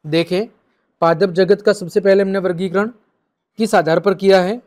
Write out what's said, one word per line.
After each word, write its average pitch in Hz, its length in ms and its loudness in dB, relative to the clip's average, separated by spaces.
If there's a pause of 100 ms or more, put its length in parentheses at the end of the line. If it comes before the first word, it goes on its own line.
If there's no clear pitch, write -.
देखें, 170 420 -2 (540)
पादप 170 300 2
जगत 185 300 0
का 208 120 2
सबसे 180 260 -4
पहले 196 240 2
हमने 190 160 -2
वर्गीकरण 185 520 -4 (680)
किस 214 160 -2
आधार 165 240 2
पर 190 140 0
किया 190 280 2
है 214 260 -4